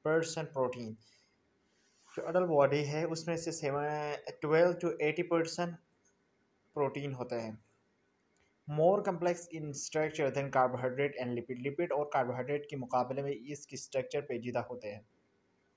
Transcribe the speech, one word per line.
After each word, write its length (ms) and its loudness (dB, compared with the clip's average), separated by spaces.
percent 380 0
protein। 480 -2
जो 140 -6
एडल्ट 180 4
बॉडी 360 6
है 220 0
उसमें 320 -2
से 140 -4
सेवन, 680 -2
twelve 300 6
to 120 -2
eighty 300 2
percent 400 0
प्रोटीन 400 -2
होता 280 -4
है। 160 -8
More 260 6
complex 340 0
in 300 -8
structure 640 -2
than 180 0
carbohydrate 680 2
and 60 -2
lipid। 320 -4
लिपिड 320 -2
और 220 0
कार्बोहाइड्रेट 560 0
के 60 -8
मुकाबले 460 0
में 100 -4
इसकी 460 -10
स्ट्रक्चर 440 -4
पेचीदा 380 -4
होते 280 -8
हैं। 180 -10